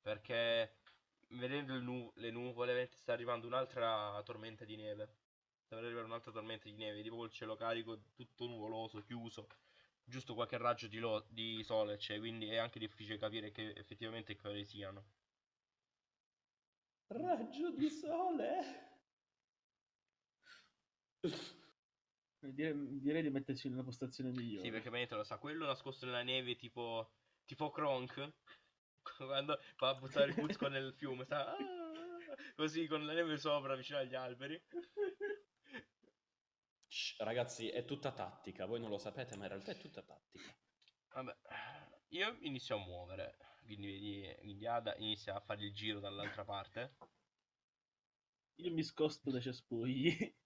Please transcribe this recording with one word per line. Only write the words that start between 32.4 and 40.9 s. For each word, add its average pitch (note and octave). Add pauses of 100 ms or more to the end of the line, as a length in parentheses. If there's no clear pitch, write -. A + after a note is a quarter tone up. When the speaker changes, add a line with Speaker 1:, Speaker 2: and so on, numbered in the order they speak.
Speaker 1:
così D#3
con D3+
la D3+
neve D#3+
sopra, C#3
vicino C#3
agli C3
alberi. C3 (2250)
Speaker 2:
Shh, -
ragazzi, A#2
è A#2+
tutta C#3
tattica, -
voi A#2
non A#2
lo G2+
sapete, A2
ma G2
in F#2+
realtà G2
è -
tutta -
tattica. - (560)